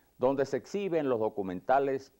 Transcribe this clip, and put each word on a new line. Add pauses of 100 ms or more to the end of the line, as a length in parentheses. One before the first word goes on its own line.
(180)
donde
se
exhiben
los
documentales